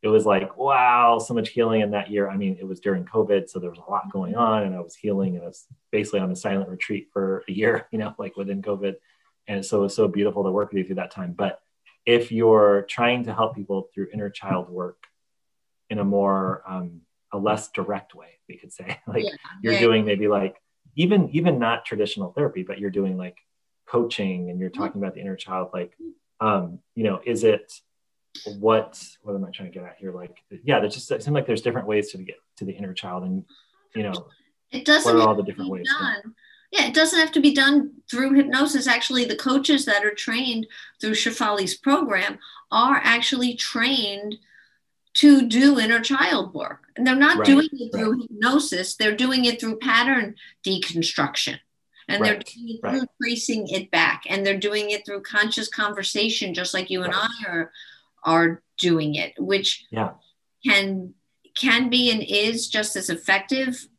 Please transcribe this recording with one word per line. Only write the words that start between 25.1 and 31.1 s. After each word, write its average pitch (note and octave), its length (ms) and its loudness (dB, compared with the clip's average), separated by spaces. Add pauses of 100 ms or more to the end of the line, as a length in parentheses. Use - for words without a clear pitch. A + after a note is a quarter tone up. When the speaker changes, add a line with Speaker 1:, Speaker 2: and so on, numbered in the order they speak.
Speaker 1:
the - 60 -16
inner F#2+ 160 -10
child, F#2 380 -8
like, F2 180 -8 (480)
um, F#2+ 380 -2 (160)
you A2+ 100 -2
know, G2 200 0
is A2+ 200 -2
it, G#2+ 260 2 (880)
what, A2 420 0 (220)
what G#2 120 -8
am G2 100 -4
I F2+ 60 -12
trying F#2 220 -14
to - 60 -20
get F2+ 100 -14
at - 100 -20
here? F#2+ 140 -12
Like, F2+ 300 -16 (220)
yeah, C3 160 2
there's G#2 140 -2
just, - 160 -12